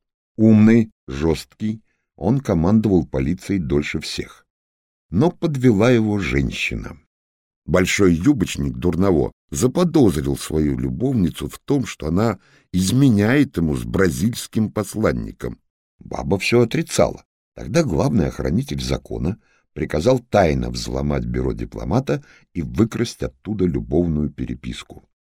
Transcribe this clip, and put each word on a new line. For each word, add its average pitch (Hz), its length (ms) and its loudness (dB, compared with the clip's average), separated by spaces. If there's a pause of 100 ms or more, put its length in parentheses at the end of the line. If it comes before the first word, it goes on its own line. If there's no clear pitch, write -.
(360)
Умный, 110 540 6 (160)
жесткий, 80 760 -4 (340)
он 117 240 0
командовал 95 680 2
полицией 87 540 -4
дольше 73 400 -2
всех. - 440 -12 (640)
Но 151 220 2
подвела 127 600 2
его 110 280 2
женщина. 65 800 -4 (680)
Большой 90 480 2
юбочник 82 640 0
Дурново 82 560 0 (180)
заподозрил 110 880 2
свою 73 420 -2
любовницу 76 680 -2
в - 100 -16
том, 135 280 -2
что - 220 -10
она 101 300 0 (340)
изменяет 110 840 2
ему 80 200 0
с 58 80 -6
бразильским 92 880 0
посланником. 62 880 -4 (380)
Баба 69 400 -4
все 120 240 2
отрицала. - 600 -2 (300)
Тогда 110 300 -2
главный 85 440 0
охранитель 71 540 -4
закона 64 560 -6 (360)
приказал 80 440 0
тайно 73 520 2
взломать 64 540 -4
бюро 62 280 -4
дипломата 67 720 -4 (280)
и 85 100 -6
выкрасть 98 600 -2
оттуда 95 420 -6
любовную 76 640 -2
переписку. - 800 -12 (260)